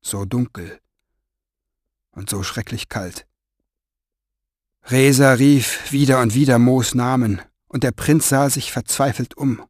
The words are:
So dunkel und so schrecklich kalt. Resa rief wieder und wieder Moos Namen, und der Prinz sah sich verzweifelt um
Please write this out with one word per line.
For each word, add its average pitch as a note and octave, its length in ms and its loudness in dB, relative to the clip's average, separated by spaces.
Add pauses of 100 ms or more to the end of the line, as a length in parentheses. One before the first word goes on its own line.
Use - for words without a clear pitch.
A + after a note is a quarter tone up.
So G2 240 -8
dunkel G#2+ 540 -6 (1300)
und G2+ 180 -14
so G2 120 -6
schrecklich - 480 -10
kalt. - 380 -10 (1600)
Resa C3+ 480 4
rief C3+ 580 2
wieder C#3 300 2
und A2 120 0
wieder C3 240 4
Moos B2 380 2
Namen, B2 460 -2 (260)
und - 160 -4
der B2 80 0
Prinz - 380 0
sah C#3 200 2
sich C3 220 -6
verzweifelt - 680 -4
um C3 320 -4